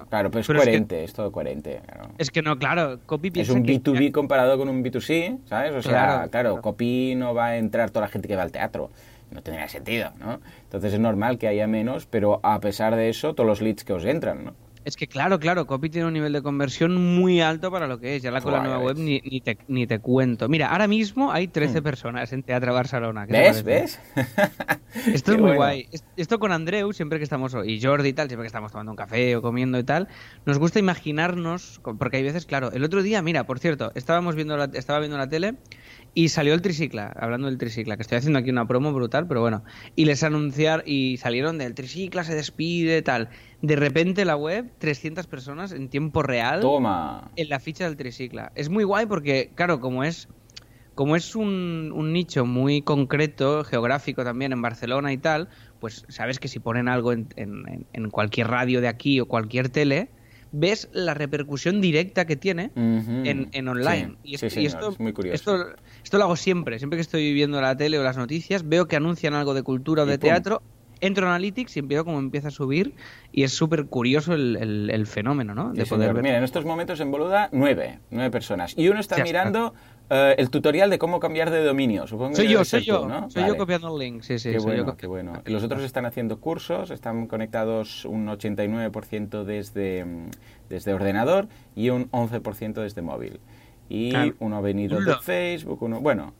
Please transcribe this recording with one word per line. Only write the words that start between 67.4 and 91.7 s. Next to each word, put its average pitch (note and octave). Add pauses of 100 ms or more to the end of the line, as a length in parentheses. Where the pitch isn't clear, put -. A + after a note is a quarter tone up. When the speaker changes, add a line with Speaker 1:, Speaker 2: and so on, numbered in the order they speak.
Speaker 2:
la C3
tele D3+
o C#3
las C3
noticias, D#3+
veo E3
que E3
anuncian D#3+
algo D3
de C3
cultura C#3+
o -
Speaker 1:
Y C#3+
Speaker 2:
de C#3+
Speaker 1:
pum. D3
Speaker 2:
teatro, F#3 (440)
entro G3
en F3+
Analytics G3
y D#3
empiezo C#3+
como D#3+
empieza C#3+
a C#3+
subir D3 (360)
y C#3
es C3+
súper D#3
curioso C3+
el, B2+
el, G#2
el A2
fenómeno, A2
¿no? F#3
De -
Speaker 1:
Sí, -
Speaker 2:
poder G#2+
Speaker 1:
señor. A2
Speaker 2:
ver. A#2+
Speaker 1:
Mira, C3
en B2
estos D3
momentos E3
en C#3
Boluda, F#3
nueve, B2+ (100)
nueve A#2+
personas. G2+
Y E3+
uno G#3
está G3
Speaker 2:
Ya C3+
está. E3+
Speaker 1:
mirando, G3 (360)
eh, C3+
el B2+
tutorial D3+
de F3+
cómo E3+
cambiar D#3+
de D#3+
dominio. C3+
Supongo A2+
que -
Speaker 2:
Soy G#3+
yo, G#3+
Speaker 1:
debe G3+
Speaker 2:
soy A#3+
Speaker 1:
ser G#3+
Speaker 2:
yo. G3
Speaker 1:
tú, C#3
¿no? -
Speaker 2:
Soy F3+
yo G3
Speaker 1:
Vale. G#3
Speaker 2:
copiando E3+
el D3+
link, A#2+
sí, A#2+
sí, A#2
Speaker 1:
Qué A2+
Speaker 2:
soy -
yo -
Speaker 1:
bueno, A2
Speaker 2:
copiando -
Speaker 1:
qué F#2
bueno. F2+
Speaker 2:
el E2+
link. -
Speaker 1:
Los G#2+
otros C3+
están B2+
haciendo A2+
cursos, E3+
están A#2
conectados A2
un G#2+
ochenta G#2
y G#2
nueve A2
por G#2+
ciento G#2+
desde, G2
mm, E2+ (400)
desde F#2+
ordenador A2+ (280)